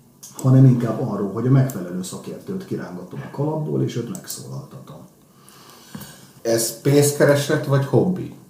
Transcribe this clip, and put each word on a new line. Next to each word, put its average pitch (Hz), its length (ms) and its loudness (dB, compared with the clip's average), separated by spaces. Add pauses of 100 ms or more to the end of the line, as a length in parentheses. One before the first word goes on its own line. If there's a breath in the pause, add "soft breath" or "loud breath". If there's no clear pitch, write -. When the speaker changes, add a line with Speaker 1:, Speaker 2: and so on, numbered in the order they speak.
(320)
Speaker 1:
hanem 131 320 6
inkább 117 440 4
arról, 98 240 -4
hogy 117 140 -4
a 131 40 2
megfelelő 92 520 0
szakértőt - 640 -10
kirángatom - 560 -12 (120)
a - 40 -16
kalapból, 151 460 -4
és 127 140 -4
őt 117 140 -8
megszólaltatom. - 880 -14 (1500 loud breath)
Speaker 2:
Ez 113 380 -2
pénzkereset 143 880 2
vagy 135 200 0
hobbi? 92 480 0 (160)